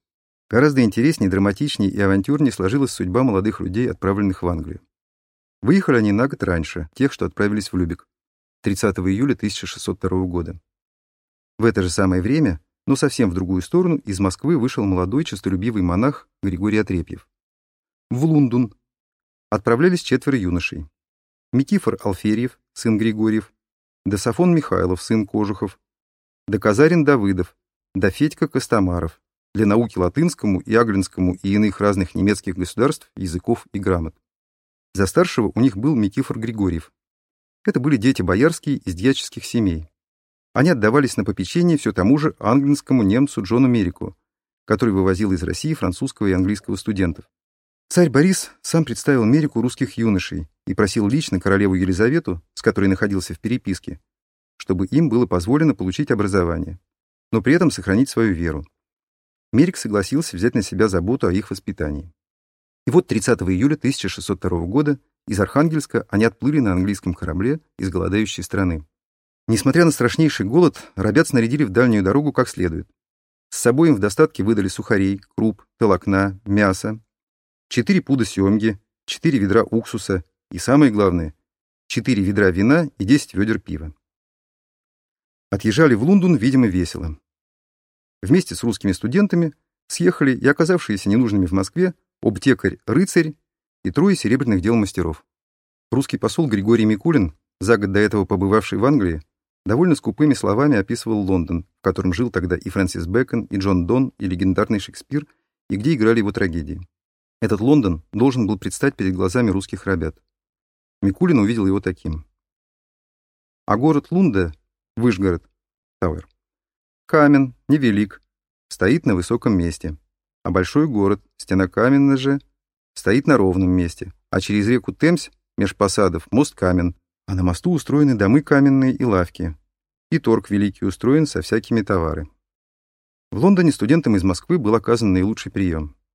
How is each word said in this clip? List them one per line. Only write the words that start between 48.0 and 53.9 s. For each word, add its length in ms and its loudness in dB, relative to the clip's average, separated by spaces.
Борис 420 0
сам 240 0
представил 400 0
Мерику 360 2
русских 360 -4
юношей 500 -2
и 80 -6
просил 340 2
лично 340 -2
королеву 340 2
Елизавету, 680 0
с 80 -16
которой 260 2
находился 460 -2
в 60 -16
переписке, 600 -6